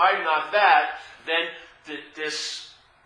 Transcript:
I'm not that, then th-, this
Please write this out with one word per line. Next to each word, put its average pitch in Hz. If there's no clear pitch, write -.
I'm 185
not 156
that, 175
then 165
th-, 147
this -